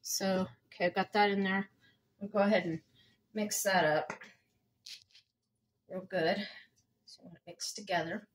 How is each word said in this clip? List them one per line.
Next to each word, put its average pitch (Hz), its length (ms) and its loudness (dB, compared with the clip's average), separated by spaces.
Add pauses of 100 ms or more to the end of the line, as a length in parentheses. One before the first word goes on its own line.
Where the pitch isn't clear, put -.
So, 190 380 0 (260)
okay, 175 120 -2
I've 180 100 0
got 190 160 -2
that 208 200 4
in 196 120 0
there. 196 240 0 (500)
We'll 202 120 -10
go 208 100 0
ahead 202 240 4
and 165 160 -4 (540)
mix 208 300 -2
that 185 200 4
up 151 300 2 (1800)
real 185 200 -10
good. 180 280 2 (680)
So - 180 -20
I - 20 -20
want 170 100 -18
it - 100 -20
mixed - 300 -10
together. 185 600 -2